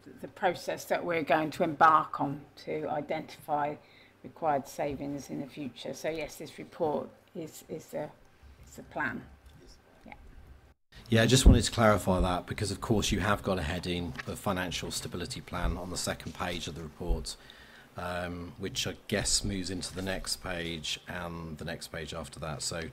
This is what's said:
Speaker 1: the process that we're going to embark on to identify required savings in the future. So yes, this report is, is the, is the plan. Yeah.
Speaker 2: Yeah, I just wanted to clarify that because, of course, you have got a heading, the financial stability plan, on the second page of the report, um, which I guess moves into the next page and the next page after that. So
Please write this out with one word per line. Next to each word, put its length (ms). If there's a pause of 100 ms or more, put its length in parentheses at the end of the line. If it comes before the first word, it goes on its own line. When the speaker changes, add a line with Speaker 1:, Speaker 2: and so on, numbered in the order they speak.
(200)
Speaker 1:
the 80
process 580
that 180
we're 200
going 280
to 120
embark 560
on 220 (240)
to 240
identify 840 (500)
required 420
savings 640
in 100
the 80
future. 460
So 160
yes, 260
this 220
report 500 (260)
is, 360
is 160
the, 240 (580)
is 80
the 80
plan. 380 (840)
Yeah. 80 (960)
Speaker 2:
Yeah, 140
I 60
just 180
wanted 180
to 80
clarify 480
that 260
because, 260
of 100
course, 280
you 120
have 200
got 160
a 60
heading, 500 (120)
the 100
financial 560
stability 480
plan, 380
on 140
the 60
second 360
page 340
of 80
the 80
report, 540 (600)
um, 640
which 280
I 60 (160)
guess 340
moves 260
into 240
the 80
next 360
page 680
and 500
the 80
next 240
page 240
after 260
that. 220
So 200 (120)